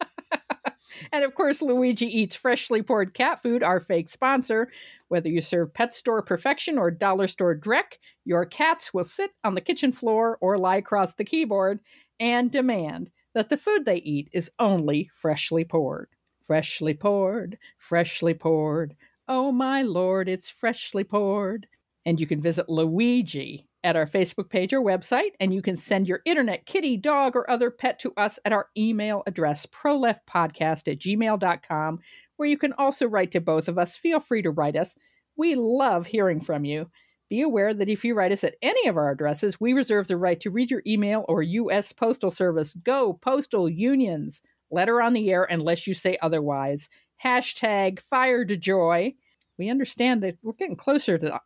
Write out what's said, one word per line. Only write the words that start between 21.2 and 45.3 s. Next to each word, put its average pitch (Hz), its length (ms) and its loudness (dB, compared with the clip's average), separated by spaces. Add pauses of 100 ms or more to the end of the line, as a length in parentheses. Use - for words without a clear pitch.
And 170 140 2
you 160 80 -2
can 151 140 -2
visit 170 280 0
Luigi 165 1000 0 (160)
at 170 120 2
our 156 120 2
Facebook 190 420 -2
page 185 240 0
or 269 80 2
website, 240 580 0
and 190 140 0
you 190 80 -2
can 185 140 -2
send 190 320 0
your 185 180 -2
internet 269 400 0
kitty, 302 320 0
dog, 277 380 2
or 240 140 -2
other 240 200 2
pet 240 300 -4
to - 180 -6
us 208 280 -2
at - 80 0
our 202 220 0
email 214 520 0
address, 156 400 -2
proleftpodcast 175 1200 0
at 151 80 -4
gmail 214 400 0
dot 175 280 0
com, 160 320 -4 (380)
where 294 120 0
you 294 80 2
can 294 160 -2
also 269 320 0
write 202 260 0
to 175 100 0
both 160 260 0
of 175 100 -2
us. 175 200 -2
Feel 330 240 0
free 233 200 -2
to 175 80 0
write 151 280 0
us. 170 180 -2 (420)
We 311 180 2
love 233 520 2
hearing 185 340 0
from 147 240 -4
you. 151 240 -6 (400)
Be 226 120 0
aware 220 320 2
that 202 160 -2
if 208 140 -2
you 233 120 0
write 190 160 4
us 202 140 -2
at - 160 -2
any 403 260 2
of 185 100 0
our 147 140 2
addresses, 147 480 -2
we 240 140 2
reserve 220 340 2
the 180 100 0
right 175 220 2
to 208 120 -6
read 240 200 0
your 247 160 -2
email 208 400 0
or 170 160 2
U 196 280 0
S 202 200 0
Postal 226 400 0
Service. 160 440 0
Go 240 460 0
Postal 254 480 0
Unions. 180 720 0 (300)
Letter 226 300 2
on 233 120 4
the 214 180 2